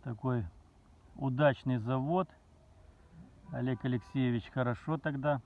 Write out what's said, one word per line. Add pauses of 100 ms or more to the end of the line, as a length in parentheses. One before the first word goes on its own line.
Такой (680)
удачный
завод. (1200)
Олег
Алексеевич
хорошо
тогда